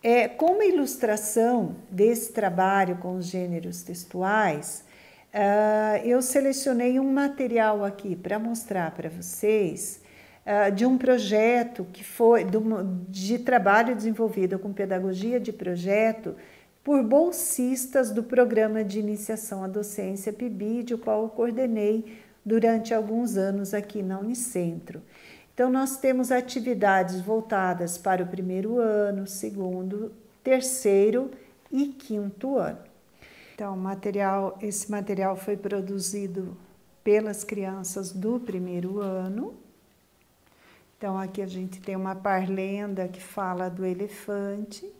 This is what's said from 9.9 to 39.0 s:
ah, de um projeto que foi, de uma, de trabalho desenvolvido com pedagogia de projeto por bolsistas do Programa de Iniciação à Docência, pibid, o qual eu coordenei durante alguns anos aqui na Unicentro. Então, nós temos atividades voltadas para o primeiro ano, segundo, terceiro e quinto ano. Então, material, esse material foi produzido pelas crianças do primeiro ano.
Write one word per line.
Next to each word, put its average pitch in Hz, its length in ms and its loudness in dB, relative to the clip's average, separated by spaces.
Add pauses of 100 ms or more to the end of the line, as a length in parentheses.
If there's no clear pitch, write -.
ah, 202 240 4
de 202 160 2
um 262 120 4
projeto 240 920 2
que - 120 -18
foi, 226 400 6
de 190 140 0
uma, 220 260 0 (260)
de 196 300 -2
trabalho 233 560 4
desenvolvido 208 600 0
com 202 140 -6
pedagogia 190 680 -2
de 208 120 -4
projeto 190 840 0 (480)
por 277 200 4
bolsistas 254 1080 2
do 220 120 -2
Programa 220 600 4
de 202 160 -4
Iniciação 208 640 -6
à 190 40 -6
Docência, 196 640 -6
pibid, 226 600 -4
o 226 40 -4
qual 220 260 0
eu 226 60 -4
coordenei 220 880 0 (260)
durante 226 500 4
alguns 220 440 0
anos 196 360 -2
aqui 202 280 -4
na 190 160 -4
Unicentro. 180 840 -4 (500)
Então, 247 160 2
nós 262 280 0
temos 254 340 2
atividades 202 880 2
voltadas 190 800 0
para 185 260 0
o 180 40 -4
primeiro 185 520 -2
ano, 208 480 0
segundo, 196 840 -6 (300)
terceiro 247 880 2 (400)
e 285 180 0
quinto 226 720 -4
ano. 160 220 -2 (720)
Então, 196 220 -8
material, 196 840 -2
esse 208 280 -6
material 196 460 -2
foi 196 220 -4
produzido 196 1000 -6 (460)
pelas 208 400 2
crianças 190 680 -8
do 220 260 -2
primeiro 180 600 -4
ano. 190 540 -6 (1400)